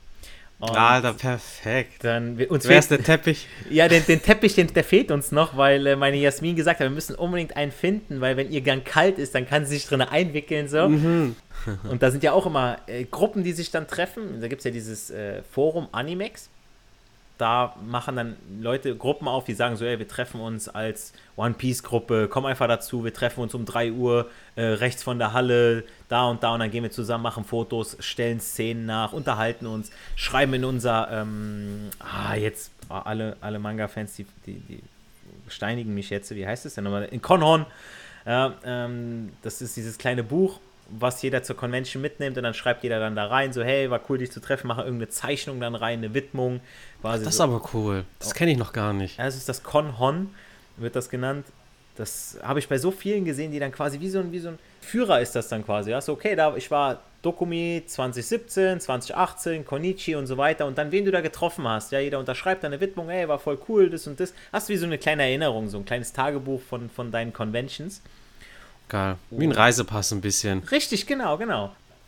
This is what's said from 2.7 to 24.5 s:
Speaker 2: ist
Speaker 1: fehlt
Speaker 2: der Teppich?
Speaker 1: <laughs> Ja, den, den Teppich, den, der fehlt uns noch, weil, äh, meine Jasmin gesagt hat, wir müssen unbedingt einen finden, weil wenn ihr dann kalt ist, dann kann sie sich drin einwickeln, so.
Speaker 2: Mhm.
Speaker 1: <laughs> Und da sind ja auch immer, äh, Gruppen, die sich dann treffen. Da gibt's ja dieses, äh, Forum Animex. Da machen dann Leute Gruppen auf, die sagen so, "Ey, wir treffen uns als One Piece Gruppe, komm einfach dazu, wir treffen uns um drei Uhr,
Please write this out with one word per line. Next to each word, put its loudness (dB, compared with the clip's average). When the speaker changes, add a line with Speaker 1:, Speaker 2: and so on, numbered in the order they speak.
Speaker 2:
ist 2
Speaker 1:
fehlt 4
Speaker 2:
der 0
Teppich? 4
Speaker 1:
<laughs> -14
Ja, 8
den, 8
den 6
Teppich, 8
den, 6
der 6
fehlt 6
uns 0
noch, 4
weil, 8
äh, 6
meine 4
Jasmin 2
gesagt 4
hat, 4
wir 0
müssen -6
unbedingt -4
einen -2
finden, 0
weil 2
wenn -2
ihr 0
dann 2
kalt 4
ist, -2
dann 0
kann 2
sie -2
sich -6
drin 2
einwickeln, 0
so. 4
Speaker 2:
Mhm. 4
Speaker 1:
<laughs> -6
Und 0
da 8
sind -2
ja 6
auch 4
immer, 0
äh, -6
Gruppen, -4
die -2
sich -6
dann -4
treffen. -6
Da -6
gibt's -8
ja -2
dieses, -8
äh, -8
Forum 0
Animex. -6
Da 2
machen -4
dann -6
Leute -2
Gruppen -2
auf, 0
die -4
sagen 0
so, -4
"Ey, -2
wir -8
treffen -6
uns -8
als -8
One 0
Piece -2
Gruppe, 2
komm 0
einfach 0
dazu, 0
wir -4
treffen -2
uns -4
um -4
drei 0
Uhr, 2